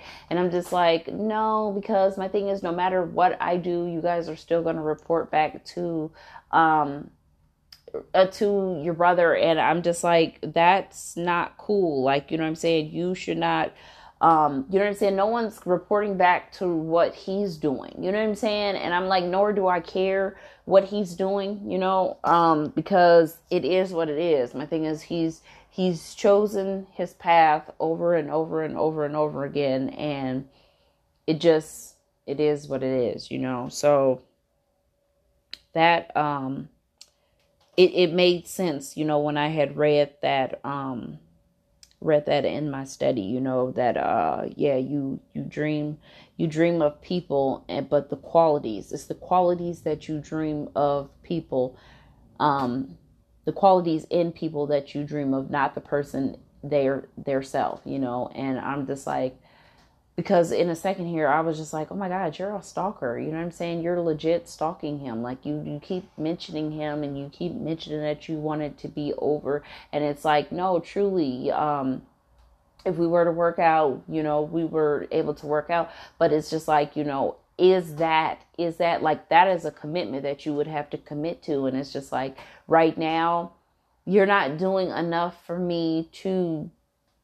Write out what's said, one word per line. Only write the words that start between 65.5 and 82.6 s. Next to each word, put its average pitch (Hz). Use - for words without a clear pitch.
you 147
keep 185
mentioning 156
him, 151
and 143
you 139
keep 170
mentioning 156
that 151
you 160
want 151
it 143
to 151
be 147
over. 147
And 147
it's 147
like, 151
no, 180
truly, 160
um, 139
if 175
we 170
were 170
to 170
work 170
out, 160
you 156
know, 151
we 165
were 151
able 151
to 156
work 147
out. 170
But 165
it's 156
just 156
like, 151
you 151
know, 139
is 180
that, 160
is 170
that, 170
like, 151
that 175
is 165
a 151
commitment 143
that 139
you 151
would 147
have 151
to 156
commit 156
to. 139
And 131
it's 135
just 139
like, 135